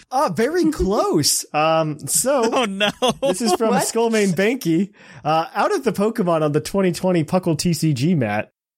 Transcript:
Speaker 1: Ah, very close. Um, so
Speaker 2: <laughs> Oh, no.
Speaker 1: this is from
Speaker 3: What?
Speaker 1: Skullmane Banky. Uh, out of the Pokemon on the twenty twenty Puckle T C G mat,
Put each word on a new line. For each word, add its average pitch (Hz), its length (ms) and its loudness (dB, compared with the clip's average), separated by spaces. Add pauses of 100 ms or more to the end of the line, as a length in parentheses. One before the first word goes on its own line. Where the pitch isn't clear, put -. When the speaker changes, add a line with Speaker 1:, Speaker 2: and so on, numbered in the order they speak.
(120)
Speaker 1:
Ah, 262 180 0
very 311 420 0
close. 226 800 0
Um, 156 460 0 (100)
so 254 360 0
Speaker 2:
<laughs> 226 100 0
Oh, - 120 0
no. 196 260 -2 (320)
Speaker 1:
this 262 180 0
is 240 140 2
from 220 140 0
Speaker 3:
What? - 140 2
Speaker 1:
Skullmane 220 520 0
Banky. 190 580 0 (300)
Uh, 160 320 0
out 285 180 0
of 202 100 -2
the 214 80 0
Pokemon 185 520 0
on 151 80 0
the 151 100 0
twenty 190 300 0
twenty 180 320 0
Puckle 175 340 -2
T 175 160 0
C 156 220 0
G 147 180 0
mat, 107 380 -2 (260)